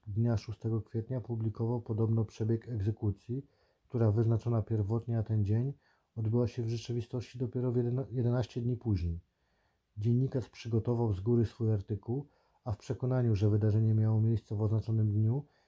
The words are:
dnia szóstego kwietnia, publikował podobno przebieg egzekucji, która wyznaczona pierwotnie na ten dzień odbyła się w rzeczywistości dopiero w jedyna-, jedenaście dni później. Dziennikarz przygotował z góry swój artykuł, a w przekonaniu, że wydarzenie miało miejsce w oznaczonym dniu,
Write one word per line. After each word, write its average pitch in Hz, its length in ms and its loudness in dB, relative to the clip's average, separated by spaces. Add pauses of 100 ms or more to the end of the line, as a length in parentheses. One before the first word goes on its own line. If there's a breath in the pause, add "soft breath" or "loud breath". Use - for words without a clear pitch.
dnia 113 300 2
szóstego 110 440 -4
kwietnia, 113 400 -6
publikował 113 600 -4
podobno 113 440 0
przebieg 113 440 -4
egzekucji, 113 760 -4 (380 soft breath)
która 113 280 2
wyznaczona 113 500 2
pierwotnie 113 540 -2
na 110 80 0
ten 107 220 0
dzień 117 280 0 (420 soft breath)
odbyła 117 320 0
się 120 160 -6
w 113 60 -4
rzeczywistości 117 680 -6
dopiero 123 340 -2
w 117 40 -2
jedyna-, 123 360 0
jedenaście 120 500 0
dni 120 160 -2
później. 85 420 0 (800)
Dziennikarz 120 520 0
przygotował 117 640 -2
z 90 60 -2
góry 117 260 4
swój 110 280 0
artykuł, 110 540 -4 (360 soft breath)
a 123 80 -4
w 101 60 -4
przekonaniu, 123 580 0
że 101 140 4
wydarzenie 107 440 4
miało 110 280 4
miejsce 110 340 0
w 104 60 -2
oznaczonym 110 500 2
dniu, 110 340 2 (220 soft breath)